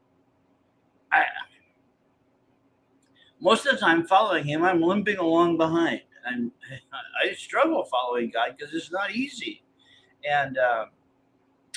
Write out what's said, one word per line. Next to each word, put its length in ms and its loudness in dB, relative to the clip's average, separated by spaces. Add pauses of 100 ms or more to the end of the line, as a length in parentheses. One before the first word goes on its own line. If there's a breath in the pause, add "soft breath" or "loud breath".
(1120)
I, 120 2 (2250 soft breath)
most 280 2
of 80 4
the 40 -2
time 280 2
following 380 4
him, 200 -2
I'm 160 2
limping 380 0
along 400 2
behind. 420 2 (260)
I'm, 240 -4 (200)
<laughs> 520 -8
I 120 0
struggle 500 0
following 460 -2
God 280 -2
'cause 140 -12
it's 180 -8
not 220 -4
easy. 500 -8 (640 soft breath)
And, 300 0
uh, 280 2 (920)